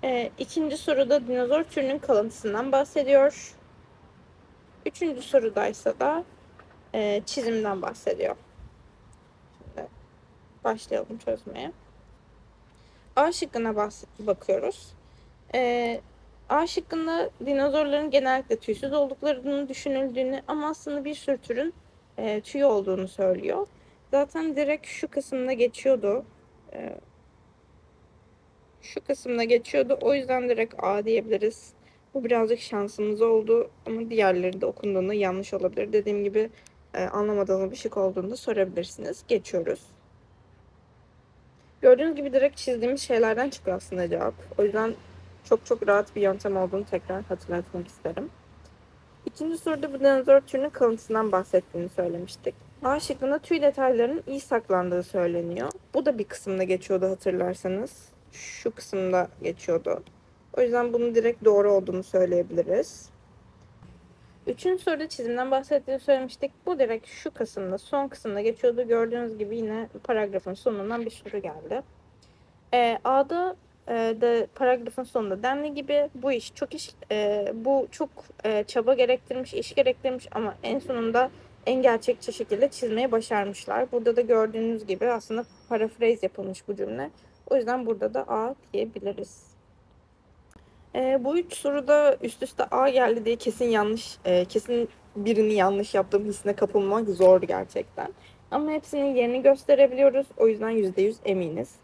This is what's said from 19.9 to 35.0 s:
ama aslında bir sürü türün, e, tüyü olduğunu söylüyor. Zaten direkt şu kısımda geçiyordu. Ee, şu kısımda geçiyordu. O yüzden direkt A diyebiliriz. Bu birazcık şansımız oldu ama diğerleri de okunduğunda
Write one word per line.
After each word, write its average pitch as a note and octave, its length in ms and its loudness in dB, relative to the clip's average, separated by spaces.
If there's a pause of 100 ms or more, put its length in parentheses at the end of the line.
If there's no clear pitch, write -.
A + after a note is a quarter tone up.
ama D4+ 220 -4
aslında D4 360 -6
bir D4 100 -6
sürü C#4 240 -2
türün, C4+ 360 -4 (440)
e, G#3+ 220 -2
tüyü C#4 240 -2
olduğunu G3 440 2
söylüyor. F#3+ 580 0 (440)
Zaten D4 460 0
direkt D4 300 0
şu - 220 -8
kısımda C4 440 -4
geçiyordu. A#3+ 720 2 (480)
Ee, - 260 -12 (1800)
şu - 220 -12
kısımda B3 400 -2
geçiyordu. A#3+ 560 2
O C4+ 140 4
yüzden B3+ 340 -2
direkt A3+ 300 0
A G#3 260 0
diyebiliriz. A3 680 -2 (420)
Bu C4+ 100 -4
birazcık A#3 360 2
şansımız G#3 600 -2
oldu A3+ 480 4 (160)
ama A3+ 240 -6
diğerleri F#3+ 500 2
de - 60 0
okunduğunda G3 480 -2